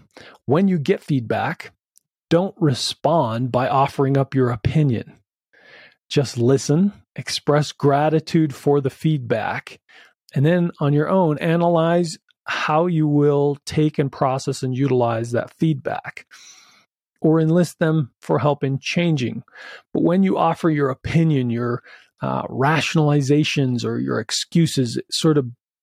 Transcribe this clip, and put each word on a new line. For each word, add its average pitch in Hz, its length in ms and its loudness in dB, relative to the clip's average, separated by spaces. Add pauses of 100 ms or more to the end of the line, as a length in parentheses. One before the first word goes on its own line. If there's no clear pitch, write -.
(460)
when 175 220 4
you 185 100 2
get 147 240 -2
feedback, 120 680 -4 (560)
don't 170 300 0
respond 127 920 0
by 123 160 0
offering 135 500 0
up 135 160 -2
your 127 160 2
opinion. 127 680 -2 (920)
Just 131 300 -2
listen, 143 540 2 (220)
express - 580 -2
gratitude 151 840 0
for 143 260 0
the 131 100 -2
feedback, 117 920 -4 (540)
and 135 100 2
then 175 360 2
on 143 120 2
your 147 160 0
own, 170 300 2
analyze 170 800 0 (280)
how 160 400 0
you 160 200 0
will 143 580 2
take 156 340 0
and 139 120 -2
process 131 520 -4
and 127 140 -4
utilize 120 560 0
that - 220 -2
feedback. - 720 -4 (960)
Or 160 200 4
enlist 160 380 0
them 156 320 0 (100)
for 156 180 -2
help 143 260 0
in 135 140 -2
changing. 151 640 -2 (500)
But - 100 -2
when 175 200 2
you 190 160 0
offer 165 320 0
your 143 200 0
opinion, 143 600 0
your, 120 320 -4 (400)
uh, 131 220 -4
rationalizations 143 1400 0
or 117 140 -4
your 131 220 -2
excuses, 127 760 0
it - 140 -6
sort 156 280 2
of 131 80 0 (360)